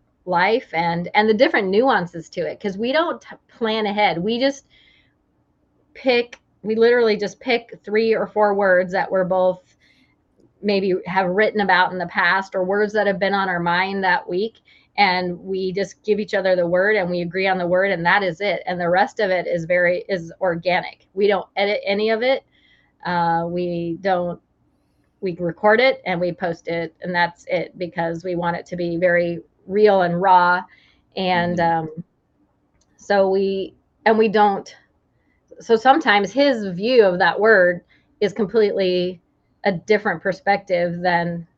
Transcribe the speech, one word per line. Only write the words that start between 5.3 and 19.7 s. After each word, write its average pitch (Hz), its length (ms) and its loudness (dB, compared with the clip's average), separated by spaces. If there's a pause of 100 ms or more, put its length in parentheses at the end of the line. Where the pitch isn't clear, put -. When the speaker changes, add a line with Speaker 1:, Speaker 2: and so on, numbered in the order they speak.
Speaker 1:
pick, 240 460 -2 (220)
we 214 140 -4
literally 226 400 4
just 185 240 -6
pick 240 440 -4
three 220 300 2
or 196 120 -2
four 208 280 0
words 185 380 2
that 185 180 -2
we're 190 140 0
both 185 520 -2 (840)
maybe 196 320 0 (120)
have 180 220 -2
written 208 320 0
about 185 320 2
in 185 60 -8
the 175 80 -6
past 190 480 -2
or 190 100 -2
words 202 280 -2
that 208 140 0
have 190 140 0
been 196 140 -2
on 196 140 0
our 175 120 -4
mind 185 420 -2
that 180 260 0
week. 190 320 -6 (360)
And 180 480 0
we 190 280 -4
just 185 300 -6
give 208 160 0
each 214 160 -6
other 190 220 2
the 175 100 2
word 190 300 2
and 180 140 0
we 175 100 -2
agree 175 260 -4
on 185 120 0
the 175 80 -2
word 185 240 2
and 170 160 -4
that 196 160 2
is 175 180 -4
it. 196 260 -2
And 180 140 -4
the 175 80 -2
rest 196 320 0
of 202 100 0
it 180 160 -2
is 170 200 -4
very, 180 420 0